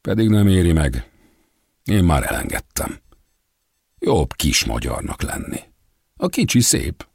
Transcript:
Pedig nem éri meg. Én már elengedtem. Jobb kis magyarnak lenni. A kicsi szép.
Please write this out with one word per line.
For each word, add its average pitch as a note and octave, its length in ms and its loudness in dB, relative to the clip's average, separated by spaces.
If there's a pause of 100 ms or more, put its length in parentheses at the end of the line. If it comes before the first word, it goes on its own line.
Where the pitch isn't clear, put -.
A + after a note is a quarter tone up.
Pedig G#2+ 280 0
nem G#2 180 4
éri F#2 240 4
meg. C#2+ 380 0 (720)
Én G2 200 2
már D2 280 4
elengedtem. - 680 -8 (1000)
Jobb F2 340 0
kis - 320 -2
magyarnak A#1 560 -6
lenni. - 380 -8 (560)
A - 120 -4
kicsi F3+ 340 2
szép. - 540 -2